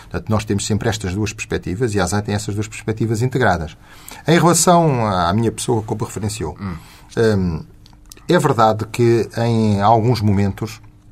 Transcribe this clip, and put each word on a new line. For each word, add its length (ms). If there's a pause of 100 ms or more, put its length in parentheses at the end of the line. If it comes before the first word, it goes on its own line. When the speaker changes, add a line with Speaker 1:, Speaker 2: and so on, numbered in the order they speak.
Speaker 1:
Portanto, 200
nós 140
temos 220
sempre 240
estas 260
duas 160
perspectivas 640
e 60
a 20
asai 180
tem 140
essas 180
duas 140
perspectivas 540
integradas. 560 (500)
Em 100
relação 680
à 260
minha 200
pessoa, 300
como 200
referenciou, 560
Speaker 2:
Hum. 160 (420)
Speaker 1:
hum, 480 (640)
é 120
verdade 520
que, 460
em 440
alguns 380
momentos, 600 (300)